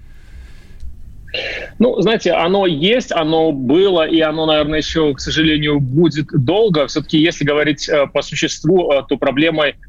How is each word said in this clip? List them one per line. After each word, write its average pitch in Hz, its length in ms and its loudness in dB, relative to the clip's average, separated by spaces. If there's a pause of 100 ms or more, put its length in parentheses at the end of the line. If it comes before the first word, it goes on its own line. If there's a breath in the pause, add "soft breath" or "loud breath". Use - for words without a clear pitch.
(1800 loud breath)
Ну, 233 220 2
знаете, 190 320 2
оно 185 340 2
есть, 185 460 0
оно 160 400 0
было, 156 560 2
и 160 140 2
оно, 156 240 0
наверное, 151 320 2
еще, 151 340 0
к 131 80 -8
сожалению, 151 580 0
будет 147 540 0
долго. 160 540 2
Все-таки, 156 320 -2
если 160 260 0
говорить, 147 420 0
э, 147 200 2
по 139 160 -4
существу, 160 680 0
э, 135 160 2
то 135 120 -2
проблемой, 147 560 0 (140)